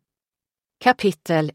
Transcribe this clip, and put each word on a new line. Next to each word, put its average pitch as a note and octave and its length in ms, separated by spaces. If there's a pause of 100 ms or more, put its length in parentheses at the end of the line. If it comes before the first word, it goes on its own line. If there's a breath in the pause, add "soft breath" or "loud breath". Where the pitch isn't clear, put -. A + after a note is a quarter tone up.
(800)
Kapitel F3 760